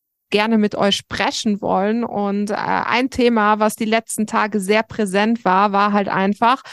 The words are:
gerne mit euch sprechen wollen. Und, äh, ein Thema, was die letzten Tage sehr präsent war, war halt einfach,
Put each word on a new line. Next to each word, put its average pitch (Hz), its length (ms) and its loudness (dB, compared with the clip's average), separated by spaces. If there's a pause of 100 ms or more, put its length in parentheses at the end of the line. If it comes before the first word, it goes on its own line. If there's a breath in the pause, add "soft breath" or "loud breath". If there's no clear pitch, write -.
(300)
gerne 214 260 2
mit 208 200 0
euch 202 180 2
sprechen 208 680 -4
wollen. 196 440 0
Und, 202 460 -4
äh, 196 40 -4
ein 226 560 -2
Thema, 220 480 2
was 214 160 0
die 226 120 -6
letzten 220 420 -2
Tage 214 320 -2
sehr 208 240 0
präsent 214 600 -2
war, 190 280 4
war 202 200 2
halt 202 160 0
einfach, 208 540 0 (100)